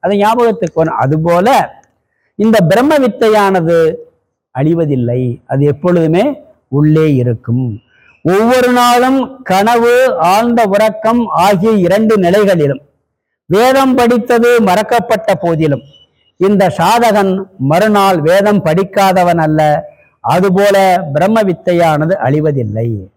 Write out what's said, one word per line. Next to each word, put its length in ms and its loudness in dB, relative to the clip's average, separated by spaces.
அதை 180 -2
ஞாபகத்துக்கு 600 -2
வரும். 220 -2
அதுபோல 440 0
இந்த 180 2
பிரம்ம 220 2
வித்தையானது 720 0
அழிவதில்லை, 680 -2
அது 120 0
எப்பொழுதுமே 520 0
உள்ளே 340 2
இருக்கும். 440 -4
ஒவ்வொரு 540 0
நாளும் 400 2
கனவு 440 0
ஆழ்ந்த 280 0
உறக்கம் 480 0
ஆகிய 280 0
இரண்டு 380 0
நிலைகளிலும் 580 0
வேதம் 480 2
படித்தது 520 2
மறக்கப்பட்ட 600 -2
போதிலும், 420 -2
இந்த 220 2
சாதகன் 540 2
மறுநாள் 580 2
வேதம் 400 2
படிக்காதவன் 760 0
அல்ல. 140 0
அதுபோல 520 2
பிரம்ம 340 0
வித்தையானது 680 0
அழிவதில்லை. 600 -2